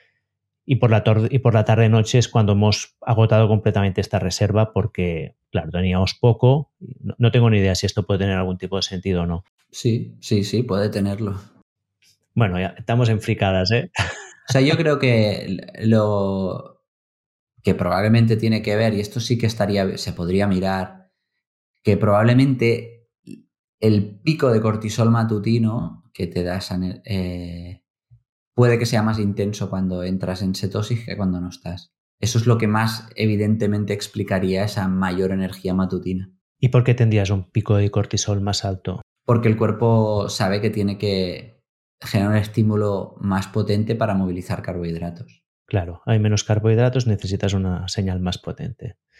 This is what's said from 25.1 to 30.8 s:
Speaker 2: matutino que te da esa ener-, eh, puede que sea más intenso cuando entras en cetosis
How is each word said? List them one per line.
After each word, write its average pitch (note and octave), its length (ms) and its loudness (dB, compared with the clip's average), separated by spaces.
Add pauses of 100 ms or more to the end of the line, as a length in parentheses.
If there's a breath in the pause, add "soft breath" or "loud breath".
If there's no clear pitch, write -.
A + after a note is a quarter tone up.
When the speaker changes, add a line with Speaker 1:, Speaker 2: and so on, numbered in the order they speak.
Speaker 2:
matutino A2+ 1000 0
que F#2+ 140 -6
te F2 160 -4
da F2 160 -4
esa - 160 -8
ener-, F#2 300 -6
eh, F2 800 -8 (680)
puede A#2+ 280 4
que A#2+ 40 0
sea A2+ 200 0
más A2 160 0
intenso G2+ 500 -4
cuando F#2 320 -4
entras F#2 400 -4
en F#2 140 -2
cetosis G#2+ 480 -4